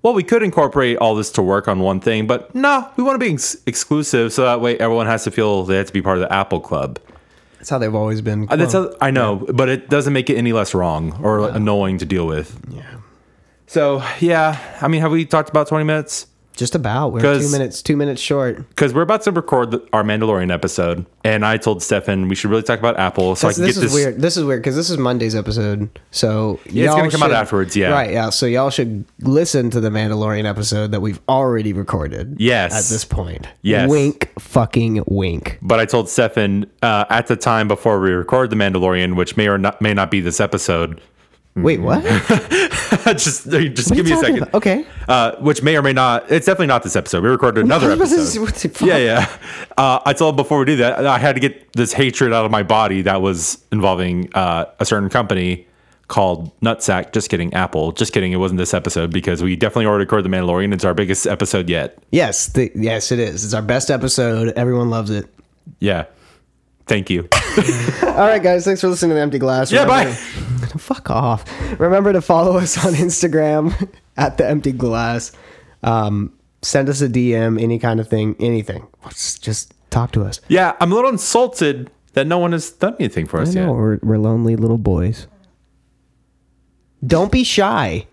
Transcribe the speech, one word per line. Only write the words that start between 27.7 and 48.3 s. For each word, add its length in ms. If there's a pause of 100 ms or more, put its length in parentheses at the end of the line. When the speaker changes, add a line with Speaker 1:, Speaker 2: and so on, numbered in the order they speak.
Speaker 1:
yeah. 140
Speaker 2:
Right, 200
yeah. 160
So 160
y'all 240
should 380 (160)
listen 480
to 100
the 80
Mandalorian 560
episode 480
that 80
we've 200 (100)
already 420
recorded 680
Speaker 1:
Yes. 360
Speaker 2:
at 180
this 140
point. 400 (160)
Speaker 1:
Yes. 260
Speaker 2:
Wink, 400 (100)
fucking 680
wink. 560
Speaker 1:
But 180
I 60
told 240
Stefan, 560 (160)
uh, 260
at 200
the 80
time 320
before 320
we 100
record 400
the 60
Mandalorian, 600
which 180
may 140
or 80
not, 240
may 140
not 160
be 100
this 200
episode. 600 (560)
Speaker 2:
Wait, 240
what? 240
Speaker 1:
<laughs> 60 (960)
Just, 100
just 300
Speaker 2:
What 80
are 60
Speaker 1:
give 300
Speaker 2:
you 140
Speaker 1:
me 80
a 20
Speaker 2:
talking 60
Speaker 1:
second. 220
Speaker 2:
about? 120
Okay. 300 (240)
Speaker 1:
Uh, 320
which 240
may 120
or 60
may 100
not, 380
it's 160
definitely 220
not 160
this 100
episode. 300
We 40
recorded 360
another 240
Speaker 2:
<laughs> 80
What 40
is 120
Speaker 1:
episode. 120
Speaker 2:
this? 140